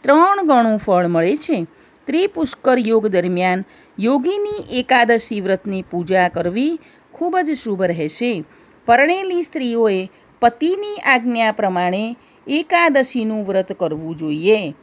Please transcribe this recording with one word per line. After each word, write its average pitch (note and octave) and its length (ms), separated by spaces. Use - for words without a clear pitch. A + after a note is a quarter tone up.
ત્રણ F4+ 440
ગણું A#3 320
ફળ F3+ 280
મળે E3+ 300
છે. A3 300
ત્રિપુષ્કર D4+ 720
યોગ A3 280
દરમિયાન F3+ 580
યોગીની E4+ 800
એકાદશી A#3 640
વ્રતની F#3+ 420
પૂજા F3+ 460
કરવી G#3 500
ખૂબ F4 260
જ D#4 160
શુભ G3+ 280
રહેશે. E3+ 600
પરણેલી F4 560
સ્ત્રીઓએ A#3 680
પતિની F#4 560
આજ્ઞા A#3 560
પ્રમાણે G3 640
એકાદશીનું C4+ 960
વ્રત F#3+ 280
કરવું D#3+ 440
જોઈએ. D#3+ 680